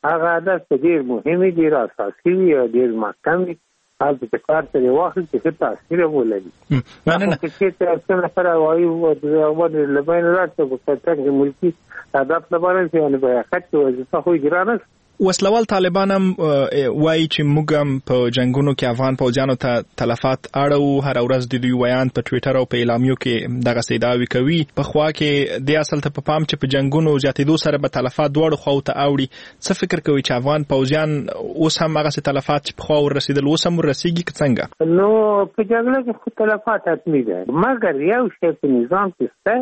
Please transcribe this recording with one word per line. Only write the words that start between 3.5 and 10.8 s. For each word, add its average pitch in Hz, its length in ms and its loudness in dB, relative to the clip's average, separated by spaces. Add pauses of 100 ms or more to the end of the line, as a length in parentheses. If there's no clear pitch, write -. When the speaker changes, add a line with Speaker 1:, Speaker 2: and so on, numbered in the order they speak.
Speaker 1:
هلته 139 320 -2
چې 113 160 -2
کار 156 160 0
ترې 127 340 0
واخلي 175 340 -2
چې 131 120 -2
ښه 165 160 0
تاثیر 160 460 -4
هم 156 100 -2
ولري. 104 360 -2 (180)
Speaker 2:
م، 131 120 2 (260)
مننه. 180 280 0
Speaker 1:
خو - 60 -10
که 160 160 -6
چېرته 185 320 0
یو 165 180 0
څه 180 180 0
نفر 180 300 0
هوایي 160 300 2
و-، 165 280 2
د-، 151 460 0
باندې 156 360 0
له 143 60 2
بینه 170 340 2
لاړ 185 200 0
شي، 160 160 0
په 131 60 -4 (100)